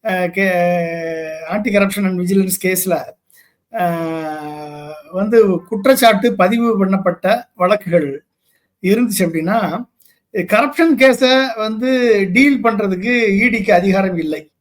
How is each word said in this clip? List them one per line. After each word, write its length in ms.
அஹ், 260
கே-, 1000
Anti 220
Corruption 340
and 160
Vigilance 420
கேஸ்ல, 320
அஹ், 1200
வந்து 540
குற்றச்சாட்டு 680
பதிவு 520
பண்ணப்பட்ட 580
வழக்குகள் 540
இருந்துச்சு 380
அப்படின்னா, 380
கரப்ஷன் 600
கேஸை 340
வந்து 340
டீல் 320
பண்றதுக்கு 480
இ 160
டிக்கு 220
அதிகாரம் 460
இல்லை. 340